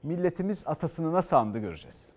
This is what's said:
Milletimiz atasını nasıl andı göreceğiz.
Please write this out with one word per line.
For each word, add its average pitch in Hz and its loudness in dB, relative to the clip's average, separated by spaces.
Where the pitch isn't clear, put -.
Milletimiz 180 -2
atasını 165 -2
nasıl 175 4
andı 110 4
göreceğiz. 87 -8